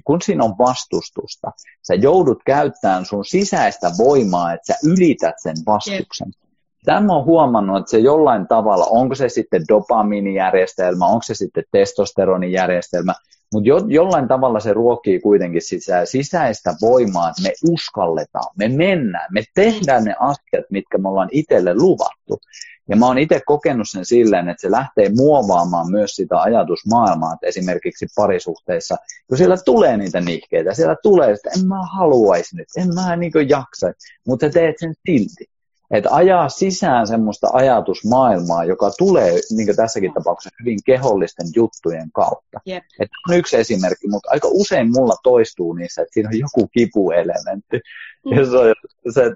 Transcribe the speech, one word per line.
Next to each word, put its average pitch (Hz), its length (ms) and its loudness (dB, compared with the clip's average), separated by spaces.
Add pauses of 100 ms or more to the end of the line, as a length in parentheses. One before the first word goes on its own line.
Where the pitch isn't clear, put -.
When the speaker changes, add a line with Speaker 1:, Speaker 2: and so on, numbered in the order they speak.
Speaker 1:
kun 170 180 0
siinä 156 220 -2
on 101 140 -4
vastustusta, - 960 -4 (300)
sä 90 120 -2
joudut 139 520 2
käyttämään 120 600 0
sun 101 180 -6
sisäistä 156 720 -2
voimaa, 101 540 2
että - 140 -10
sä - 80 -2 (100)
ylität 165 580 2
sen 80 140 -8 (100)
vastuksen. 101 600 -4
Speaker 2:
Jep. - 160 -20 (420)
Speaker 1:
Tämä 185 320 2
on 135 80 0
huomannut, 117 540 2
että - 120 -6
se 113 80 2
jollain 131 500 4
tavalla, 104 360 2
onko 120 300 2
se 120 140 -2
sitten - 400 -2
dopamiinijärjestelmä, 95 1400 0
onko 107 160 2
se 113 120 -8
sitten - 380 -6
testosteronijärjestelmä, 92 1400 0 (380)
mut 104 140 -2
jo-, 160 220 4
jollain 160 400 2
tavalla 127 320 0
se 104 120 -2
ruokkii 107 480 0
kuitenkin 90 420 2
sitä 87 420 -2
sisäistä 131 760 -2
voimaa, 104 500 2
että - 120 -8
me 95 100 -2 (180)
uskalletaan, 82 880 -4
me 107 100 -2
mennään, 131 640 -2
me 110 120 -4 (100)
tehdään 185 500 2
ne 104 160 -2
asiat, - 500 -4
mitkä 98 280 -6
me 95 100 -4
ollaan 95 240 -2
itselle 107 420 0
luvattu. - 640 -2 (500)
Ja 101 80 -2
mä 117 100 6
oon 127 120 2
itse 156 280 2
kokenut 143 440 0
sen 92 140 -10
silleen, 104 440 2
että 85 120 -8
se 95 100 -2
lähtee 110 460 0
muovaamaan 92 760 2
myös 104 260 -2
sitä 87 260 -2
ajatusmaailmaa, 95 920 0
että 87 120 -12
esimerkiksi 90 600 -6 (100)
parisuhteissa, 90 800 -4 (320)
kun 131 100 -2
siellä 185 260 4
tulee 180 320 2
niitä 90 240 -4
nihkeitä, 87 540 -4
siellä 156 280 0
tulee, 170 280 4
että - 200 -4 (100)
en 185 60 0
mä 190 200 -4
haluaisi 123 680 2
nyt, - 200 -16
en 180 180 -2
mä 180 220 -4
niinku 165 220 -2
jaksa, 135 480 -2 (400)
mut 127 140 -2
sä 151 100 0
teet 160 280 2
sen 165 160 -10 (120)
silti. - 460 -2 (380)
Et 104 200 0
ajaa 175 380 4
sisään 156 580 -2
semmoista 107 460 -2
ajatusmaailmaa, 107 1120 2
joka 98 340 0
tulee, 160 340 4 (240)
niinku 104 200 0
tässäkin 107 380 -2
tapauksessa, - 460 -6
hyvin 117 260 -4
kehollisten 107 600 0 (100)
juttujen 85 560 -2
kautta. - 540 -4
Speaker 2:
Jep. 185 180 -12 (160)
Speaker 1:
Et 104 100 -6 (180)
on 175 80 2
yksi 170 200 0
esimerkki, 98 520 -2
mut 101 180 -6
aika - 240 0
usein 165 400 0
mulla 123 320 2
toistuu 113 500 2
niissä, 87 300 -8
että - 120 -8
siinä 107 180 0
on 110 60 -2
joku 123 300 -2
kipuelementti. 95 1120 -2 (440)
Speaker 2:
Mm. 269 140 -2
Speaker 1:
Ja 135 80 4
se 123 120 0
on, 113 160 6 (400)
se, 131 80 4 (140)